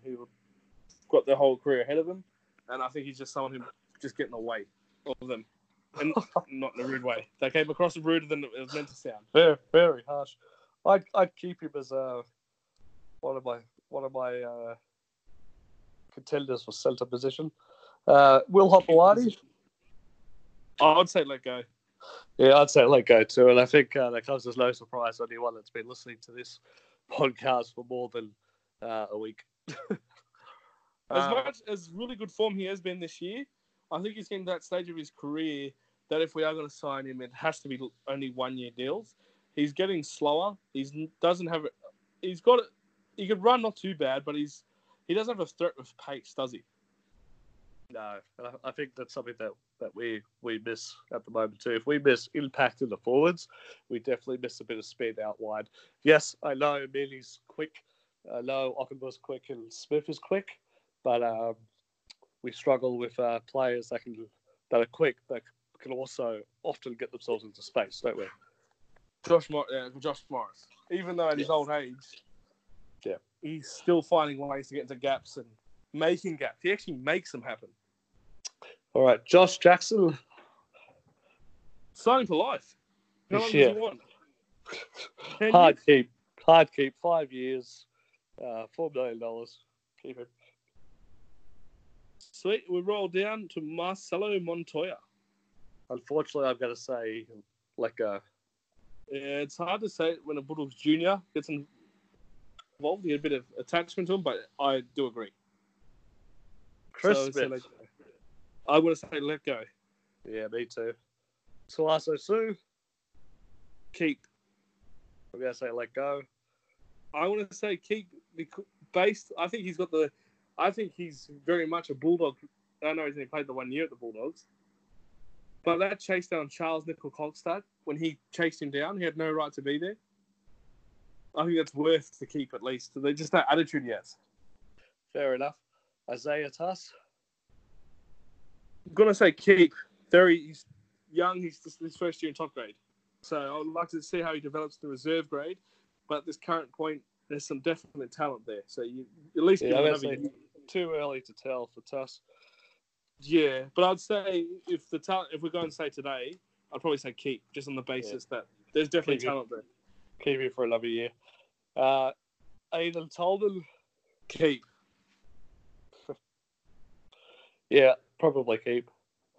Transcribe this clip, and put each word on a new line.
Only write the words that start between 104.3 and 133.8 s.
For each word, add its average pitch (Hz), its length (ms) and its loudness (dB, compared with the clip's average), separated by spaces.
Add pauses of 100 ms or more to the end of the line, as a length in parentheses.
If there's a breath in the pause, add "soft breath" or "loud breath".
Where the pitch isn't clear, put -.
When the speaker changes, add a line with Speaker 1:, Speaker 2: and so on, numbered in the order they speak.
Speaker 1:
I 135 240 2 (120)
do 139 120 -2
agree. 110 240 -10 (1600)
Speaker 2:
Chris 185 260 2
Speaker 1:
So, 135 80 0
so 135 60 -6
Speaker 2:
Smith. 135 200 -2
Speaker 1:
let 127 120 -10
go. - 1080 -10
I 156 40 8
wanna 160 180 4
say - 240 -10
let 147 240 -6
go. 123 180 -6 (680)
Speaker 2:
Yeah, 110 220 -8
me 117 140 -6
too. 117 280 -10 (760)
Sauaso 156 520 -2
Sue. 220 360 -2 (1400)
Speaker 1:
Keep. 156 260 -2 (1120)
Speaker 2:
I'm 120 60 -14
gonna 127 160 -6
say 123 160 -8
let 120 240 -8
go. 143 260 -4 (920)
Speaker 1:
I 156 160 -2
wanna 208 240 -4
say 202 260 -6
keep 214 300 -8 (300)
becau-, 165 280 -14 (280)
based, 190 420 0
I 170 120 -4
think 208 180 -8
he's 170 120 -10
got 180 140 -4
the, 156 200 0 (460)
I 175 140 4
think 202 240 -6
he's 160 340 -14 (160)
very 165 220 0
much 165 220 -6
a 143 60 -6
Bulldog. 160 420 0 (460)
I 156 100 -2
know 160 120 -4
he's 143 100 -8
only 139 100 -10
played 147 200 -6
the 135 80 -12
one 127 200 -8
year 156 100 -2
at 160 60 -6
the 127 80 -20
Bulldogs. 117 480 -12 (1200)
But 170 140 2
that 196 200 -2
chase 180 280 -4
down 156 200 -6
Charles 160 400 -6
Nickel 156 240 -12
Kolkstad, 165 520 -8 (220)
when 151 120 -6
he 160 200 -4 (140)
chased 165 300 -2
him 147 80 -6
down, 151 280 -4
he 180 60 -6
had 156 140 -4
no 160 140 -2
right 151 220 -4
to 139 80 -12
be 143 180 -4
there. 190 160 -8 (1400)
I 151 80 0
think 170 140 0
that's 156 160 -2
worth 151 460 2
to 143 60 -10
keep 139 280 -8
at 120 100 -10
least. 127 320 -8
They 143 180 -2
just 151 200 -8
that 165 180 4
attitude 151 320 0